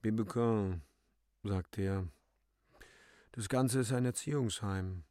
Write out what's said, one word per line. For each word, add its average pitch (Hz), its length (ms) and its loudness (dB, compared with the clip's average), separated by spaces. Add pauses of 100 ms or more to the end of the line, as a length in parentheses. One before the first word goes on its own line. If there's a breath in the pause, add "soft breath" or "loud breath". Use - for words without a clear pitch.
Bibequin, 107 800 2 (600 soft breath)
sagte 98 400 -2
er, 95 240 0 (1300 loud breath)
das 104 160 -8
Ganze 131 320 4
ist 120 120 0
ein 123 120 2
Erziehungsheim. 98 1040 -2